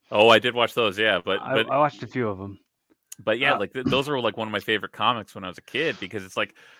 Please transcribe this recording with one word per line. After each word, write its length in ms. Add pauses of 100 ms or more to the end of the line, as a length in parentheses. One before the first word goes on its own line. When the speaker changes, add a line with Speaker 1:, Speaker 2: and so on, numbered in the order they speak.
(100)
Speaker 1:
Oh, 200
I 100
did 140
watch 200
those, 240
yeah, 260
but, 180
Speaker 2:
I, 120
Speaker 1:
but 140
Speaker 2:
I 100
watched 240
a 40
few 220
of 120
'em. 180 (600)
Speaker 1:
but, 200
yeah, 140
Speaker 2:
Uh, 20
Speaker 1:
like, 180
th-, 160
those 200
were, 120
like, 160
one 120
of 40
my 80
favorite 320
comics 420
when 100
I 40
was 100
a 40
kid 360
because 260
it's, 120
like, 200 (240)